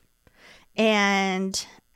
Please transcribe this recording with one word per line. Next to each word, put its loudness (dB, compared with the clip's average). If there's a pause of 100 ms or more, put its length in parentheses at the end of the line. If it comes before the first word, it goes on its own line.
(760)
And 0 (300)